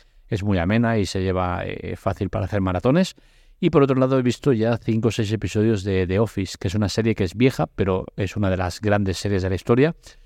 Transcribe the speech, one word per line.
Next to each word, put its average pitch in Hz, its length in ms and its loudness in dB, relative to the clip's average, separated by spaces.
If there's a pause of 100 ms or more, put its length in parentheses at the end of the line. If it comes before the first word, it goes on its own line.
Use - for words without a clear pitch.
(300)
es 104 120 -4
muy 101 160 0
amena 110 420 2
y 95 60 0
se 95 160 -4
lleva, 92 440 -2
eh, 92 320 -10
fácil 98 320 -4
para 101 160 -4
hacer 101 160 -2
maratones. 117 540 0 (440)
Y 165 120 2
por 143 120 6
otro 131 140 2
lado 131 200 2
he 131 40 2
visto 123 320 0
ya 113 240 0
cinco 113 320 0
o - 20 0
seis 104 220 -2
episodios 104 500 0
de 92 240 0
The 92 120 0
Office, 101 380 -4
que 101 120 -4
es 92 60 -4
una 104 120 0
serie 110 260 0
que 101 120 0
es 87 100 -4
vieja, 131 320 2
pero 92 380 -2 (100)
es 101 220 -4
una 104 120 0
de 92 60 2
las 90 240 -4
grandes 104 380 0
series 101 240 -2
de 92 80 -2
la 95 60 -2
historia. 131 420 2 (280)